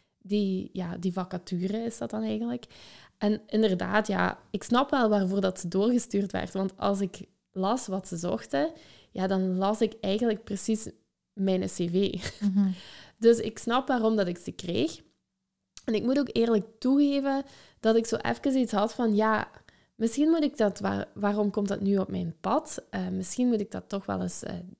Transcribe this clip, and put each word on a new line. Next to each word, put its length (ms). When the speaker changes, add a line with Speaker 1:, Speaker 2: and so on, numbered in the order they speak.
Speaker 1:
die, 520
ja, 240
die 160
vacature 720
is 140
dat 120
dan 140
eigenlijk. 420
En 300
inderdaad, 600
ja, 320
ik 120
snap 260
wel 200
waarvoor 320
dat 180
ze 80
doorgestuurd 640
werd, 220
want 240
als 240
ik 200
las 360
wat 200
ze 100
zochten, 540
ja, 160
dan 300
las 240
ik 200
eigenlijk 420
precies 460
mijn 280
C 120
V. 400
Speaker 2:
Mhm. 300
Speaker 1:
<laughs> 460
Dus 220
ik 180
snap 300
waarom 280
dat 120
ik 100
ze 140
kreeg. 500
En 80
ik 100
moet 160
ook 120
eerlijk 340
toegeven 640
dat 160
ik 100
zo 100
even 420
iets 140
had 220
van, 220
ja, 340
misschien 340
moet 140
ik 140
dat, 220
waar-, 340
waarom 380
komt 160
dat 140
nu 160
op 120
mijn 320
pad? 480
Eh, 180
misschien 400
moet 120
ik 120
dat 180
toch 160
wel 160
eens, 220
eh, 100